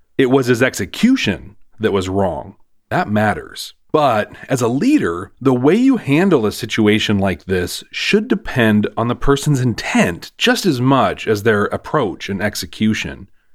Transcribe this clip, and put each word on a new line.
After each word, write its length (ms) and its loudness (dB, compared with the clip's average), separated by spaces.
It 100 4
was 200 2
his 160 2
execution 920 0
that 100 0
was 180 0
wrong. 460 -4
That 180 -2
matters. 680 -4
But 420 0
as 140 -2
a 60 2
leader, 720 0
the 120 2
way 220 4
you 220 4
handle 500 2
a 60 0
situation 640 2
like 280 -2
this 440 -4
should 380 0
depend 580 2
on 120 -2
the 80 -2
person's 440 2
intent 800 -2
just 260 0
as 160 0
much 460 0
as 160 0
their 220 2
approach 640 -4
and 120 -6
execution. 880 -4